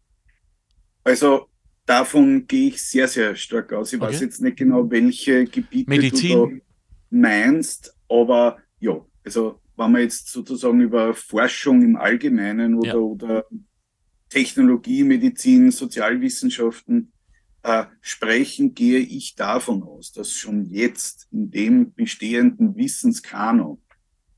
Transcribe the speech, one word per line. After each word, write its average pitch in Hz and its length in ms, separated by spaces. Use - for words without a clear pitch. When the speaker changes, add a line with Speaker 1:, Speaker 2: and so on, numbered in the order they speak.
Speaker 1:
Also 135 460
davon 135 640
gehe 131 200
ich - 160
sehr, 131 240
sehr 107 280
stark - 380
aus. 107 200
Ich 120 60
Speaker 2:
Okay. 107 100
Speaker 1:
weiß 143 100
jetzt 123 220
nicht 127 160
genau, 127 340
welche 123 560
Gebiete 127 420
Speaker 2:
Medizin. 139 400
Speaker 1:
du - 160
da - 160
meinst, 160 880
aber 120 520
ja, 107 200
also 110 380
wenn 113 140
wir 120 100
jetzt - 280
sozusagen 123 520
über 113 320
Forschung 123 720
im 117 120
Allgemeinen 113 800
oder, 117 140
Speaker 2:
Ja. 113 80
Speaker 1:
oder 110 500
Technologie, 127 760
Medizin, 127 680
Sozialwissenschaften, 120 1400
äh, 113 220
sprechen, 127 720
gehe 123 260
ich - 360
davon 107 480
aus, - 280
dass - 220
schon 104 320
jetzt 107 680
in 107 200
dem 113 420
bestehenden 113 840
Wissenskanon, - 1080